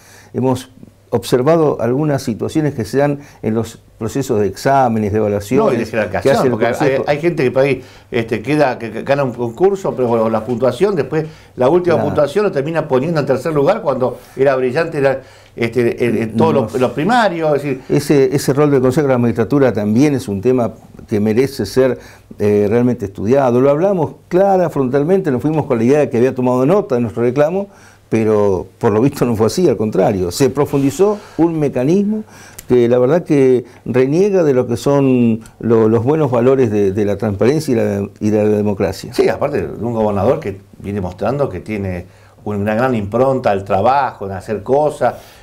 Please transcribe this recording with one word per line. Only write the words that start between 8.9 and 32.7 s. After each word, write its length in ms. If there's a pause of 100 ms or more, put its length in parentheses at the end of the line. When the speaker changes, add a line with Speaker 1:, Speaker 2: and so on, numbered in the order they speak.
Speaker 2:
que 120
gana 200
un 80
concurso, 640
pero 140
bueno, 200
la 140
puntuación, 520
después 300 (300)
la 140
última 260
Speaker 1:
Claro. 140
Speaker 2:
puntuación 360
lo 60
termina 360
poniendo 320
en 60
tercer 280
lugar 280
cuando 360 (180)
era 200
brillante 440
la 220 (340)
este, 500
en, 120
en 140
Speaker 1:
No, 60
Speaker 2:
todos 160
Speaker 1:
no. 100
Speaker 2:
los, 180
los 100
primarios, 640
es 80
decir 240
Speaker 1:
Ese, 480
ese 160
rol 200
del 100
Consejo 260
de 60
la 40
Magistratura 540
también 420
es 140
un 140
tema 320 (340)
que 140
merece 440
ser, 320 (420)
eh, 300
realmente 360
estudiado. 560
Lo 80
hablamos 460 (120)
clara, 420
frontalmente, 600
nos 100
fuimos 240
con 120
la 80
idea 140
de 100
que 80
había 180
tomado 300
nota 300
de 60
nuestro 220
reclamo, 440 (420)
pero 580 (120)
por 120
lo 100
visto 240
no 100
fue 120
así, 220
al 80
contrario. 540
Se 180
profundizó 720 (180)
un 200
mecanismo 640 (440)
que 220